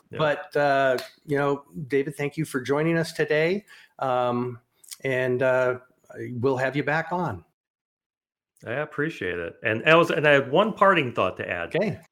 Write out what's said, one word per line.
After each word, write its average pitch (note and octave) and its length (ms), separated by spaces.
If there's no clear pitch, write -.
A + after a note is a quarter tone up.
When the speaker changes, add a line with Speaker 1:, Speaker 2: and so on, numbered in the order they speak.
Speaker 1:
Yeah. - 80
Speaker 2:
but, D3 380
uh, C#3 400
you C#3+ 100
know, C#3+ 300
David, C#3 280
thank C#3+ 220
you D3+ 80
for B2+ 160
joining D3+ 340
us E3 160
today. D#3+ 540
Um, B2 640
and, B2+ 380
uh, B2+ 380
we'll B2+ 200
have C3 180
you C#3+ 100
back D#3 280
on. C#3 320
Speaker 1:
I A2 100
appreciate C#3+ 640
it. E2+ 240
And A#2 240
I D#3+ 80
was, E3+ 160
and D#3+ 160
I D3 60
had C3 180
one F#3+ 220
parting E3+ 400
thought F#2 240
to G#2 100
add. F2 300
Speaker 2:
Okay. D#3+ 240